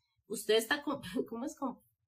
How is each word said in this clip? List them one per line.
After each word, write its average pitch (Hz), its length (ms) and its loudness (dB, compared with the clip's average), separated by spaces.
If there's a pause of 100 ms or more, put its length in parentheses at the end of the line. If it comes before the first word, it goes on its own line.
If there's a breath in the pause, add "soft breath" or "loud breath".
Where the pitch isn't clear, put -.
(260)
usted 214 300 2
está, 285 260 2
com-, 277 180 -2
<laughs> 185 280 -2
¿cómo 233 180 -4
es? - 100 -6
Com-, 247 240 -6 (280)